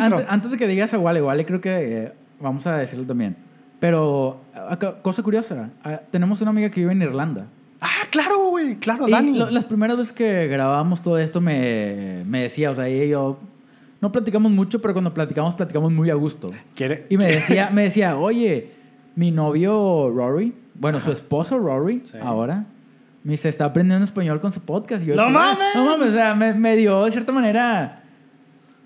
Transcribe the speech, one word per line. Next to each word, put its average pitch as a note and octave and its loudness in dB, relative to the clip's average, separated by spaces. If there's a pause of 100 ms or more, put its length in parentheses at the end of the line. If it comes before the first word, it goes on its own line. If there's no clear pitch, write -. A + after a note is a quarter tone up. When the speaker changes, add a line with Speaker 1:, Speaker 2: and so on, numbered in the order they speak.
Speaker 1:
intro. A3+ 4
Speaker 2:
antes, D3+ -2
antes G#3 0
de C4 -4
que A#3 0
digas G3 0
a A#3 0
Wale, E3+ 2
Wale C#3+ 0
creo F3+ -2
que, F#3 -4 (340)
eh, A#2+ -12 (280)
vamos C3+ -6
a E3+ -2
decirlo C3 -6
también. A#2 -4 (440)
Pero, C#3+ 0 (260)
acá, F3+ -6
cosa F#3+ -2
curiosa, G3+ -4 (120)
ah, D3+ -8 (100)
tenemos F#3 0
una G#3+ 0
amiga G#3+ 0
que F#3+ -4
vive F3 2
en F#3+ 2
Irlanda. C3+ -4 (340)
Speaker 1:
Ah, - -4 (220)
claro, F#4+ 2
güey. D#4 -2
Claro, A3+ -2
Speaker 2:
Y - 6
Speaker 1:
Dani. C4 4
Speaker 2:
lo, A3+ 0
las A#3+ 0
primeras A3 0
veces A#3+ -4
que G3 0
grabábamos C#3+ 0
todo E3+ 2
esto D#3+ 0
me, G#2 -2
me B2+ -2
decía, D3 -2
o C3+ -2
sea, B2+ -4
ella C3 0
y D3 0
yo C#3 -2 (600)
no G3+ -2
platicamos G#3+ 2
mucho, G3 0
pero G#3 -2
cuando F3+ -2
platicamos, D#3+ -2
platicamos D#3+ 0
muy D#3+ 2
a D#3 2
gusto. D3 -4 (260)
Speaker 1:
¿Quiere? C3+ -4
Speaker 2:
Y G3 2
me G3 4
decía, F3+ 2
me G3+ 4
decía, F#3 2
"Oye, F#3+ 0 (460)
mi E3+ 2
novio D#3+ 2
Rory, C#3 0 (220)
bueno, D3+ -2
su - -10
Speaker 1:
Ajá. D#3 0
Speaker 2:
esposo D#3+ -2
Rory, F3+ -2
Speaker 1:
Sí. - -20
Speaker 2:
ahora, B2+ -2 (580)
me D3 -2
dice, D3+ -2
está D3+ -2
aprendiendo F#3 2
español E3+ -2
con G3+ -4
su F#3 -10
podcast". G#3 -6
Y D#3+ -4
yo, D3 2
Speaker 1:
¡No G#3 4
Speaker 2:
"Ah, B3 2
Speaker 1:
mames! F4+ 4
Speaker 2:
no B3 2
mames", D4+ 2
o - 0
sea, A3 2
me, A3 2
me A3 2
dio G3+ 4
de A3+ 2
cierta A#3 -4
manera A3+ 0 (800)